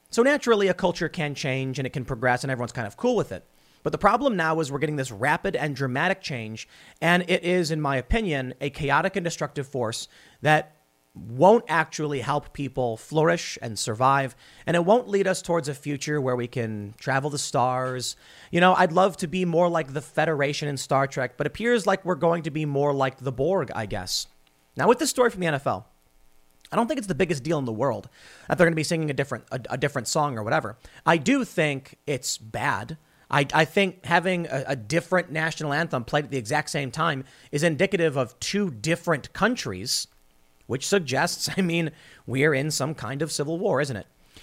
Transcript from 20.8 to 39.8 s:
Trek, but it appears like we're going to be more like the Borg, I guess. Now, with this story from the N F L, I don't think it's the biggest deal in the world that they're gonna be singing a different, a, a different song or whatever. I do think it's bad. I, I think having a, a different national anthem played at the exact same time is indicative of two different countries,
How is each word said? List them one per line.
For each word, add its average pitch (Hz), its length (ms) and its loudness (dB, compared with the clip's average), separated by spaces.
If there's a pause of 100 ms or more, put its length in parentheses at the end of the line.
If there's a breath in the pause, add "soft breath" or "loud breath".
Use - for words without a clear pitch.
Trek, 131 320 -4
but 147 80 0
it 147 60 -6
appears 226 340 0
like 190 180 0
we're 180 120 0
going 170 260 2
to 156 80 -6
be 151 160 -2
more 143 260 2
like 135 240 0
the 131 160 -6
Borg, 147 420 0
I 110 120 -4
guess. 95 400 -4 (500)
Now, 143 120 4
with 247 100 6
this 302 100 0
story 247 220 2
from 202 100 -8
the 180 60 0
N 156 80 0
F 135 120 -4
L, 113 200 -2 (840)
I 165 60 -6
don't 226 100 2
think 269 120 -2
it's 214 80 -6
the 185 80 -2
biggest 156 280 0
deal 156 160 0
in 139 60 -2
the 120 80 -2
world 110 380 -2 (360 loud breath)
that - 120 0
they're 175 80 6
gonna 165 100 4
be 156 60 0
singing 160 260 -2
a 143 60 -4
different, 131 360 -4
a, 123 80 -4 (120)
a 127 80 -4
different 135 280 -2
song 147 300 0
or 110 60 -4
whatever. 113 340 -2 (300 loud breath)
I 170 100 6
do 226 300 2
think 143 500 -2 (100)
it's - 300 -4
bad. 110 600 -4 (340 soft breath)
I, 143 220 4
I 156 100 6
think 185 420 0
having 170 400 2
a, 135 200 -4
a 139 80 -2
different 156 560 -2
national 156 420 -4
anthem 147 300 -2
played 151 220 0
at 123 80 -14
the 139 40 -2
exact 131 320 -2
same 143 220 -4
time 156 320 -2 (300 loud breath)
is 147 100 -2
indicative 165 540 2
of 127 240 -2
two 196 320 -2
different 151 600 -2
countries, 131 760 -2 (580)